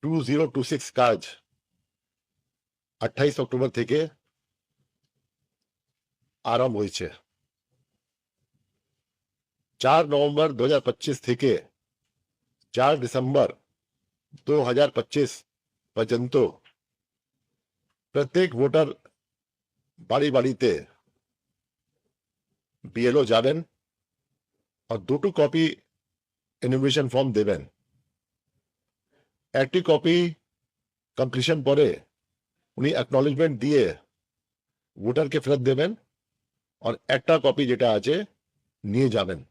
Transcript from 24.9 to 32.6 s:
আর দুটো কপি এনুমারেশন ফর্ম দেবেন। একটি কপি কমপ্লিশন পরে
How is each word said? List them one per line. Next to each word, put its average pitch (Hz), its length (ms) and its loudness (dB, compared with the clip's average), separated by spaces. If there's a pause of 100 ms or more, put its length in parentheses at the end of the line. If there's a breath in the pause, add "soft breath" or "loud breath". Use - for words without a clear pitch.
আর 117 80 -4 (100)
দুটো 147 200 0 (100)
কপি 156 260 2 (960)
এনুমারেশন 131 520 0
ফর্ম 135 240 0
দেবেন। 98 240 0 (1900)
একটি 135 260 0 (100)
কপি 160 260 4 (1000)
কমপ্লিশন 131 400 -2 (100)
পরে 143 200 4 (880)